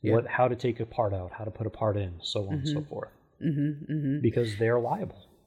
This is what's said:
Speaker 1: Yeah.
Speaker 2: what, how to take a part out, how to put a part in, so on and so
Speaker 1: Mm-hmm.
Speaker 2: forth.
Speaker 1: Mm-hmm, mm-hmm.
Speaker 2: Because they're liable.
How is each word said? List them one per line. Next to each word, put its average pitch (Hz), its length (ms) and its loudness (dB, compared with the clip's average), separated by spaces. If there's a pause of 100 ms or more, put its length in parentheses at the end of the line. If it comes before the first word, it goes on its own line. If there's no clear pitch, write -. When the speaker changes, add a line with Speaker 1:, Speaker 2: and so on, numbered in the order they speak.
Speaker 1:
Yeah. 107 140 4
Speaker 2:
what, 120 120 4
how 127 200 4
to 123 80 0
take 117 240 -2
a 113 60 -4
part 104 280 0
out, 90 180 -6
how - 140 -12
to 107 60 -6
put 107 160 -6
a - 20 -4
part 110 280 0
in, 92 240 -4
so 101 260 -4
on 151 80 -4
and 143 120 -2
so 151 120 0
Speaker 1:
Mm-hmm. 151 100 -8
Speaker 2:
forth. - 200 -8 (360)
Speaker 1:
Mm-hmm, 147 480 0
mm-hmm. 143 280 0
Speaker 2:
Because 113 360 2
they're 113 220 4
liable. 143 480 -4 (200)